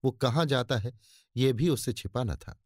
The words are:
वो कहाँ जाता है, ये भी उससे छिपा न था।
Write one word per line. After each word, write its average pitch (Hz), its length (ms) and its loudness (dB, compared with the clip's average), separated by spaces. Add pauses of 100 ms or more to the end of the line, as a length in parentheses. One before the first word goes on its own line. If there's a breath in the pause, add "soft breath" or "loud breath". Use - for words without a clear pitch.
वो 127 60 2
कहाँ 135 340 0
जाता 131 320 0
है, 117 220 -6 (360 soft breath)
ये 127 180 2
भी 147 160 2
उससे 127 240 0
छिपा 120 300 -6
न 85 120 -2
था। - 300 -18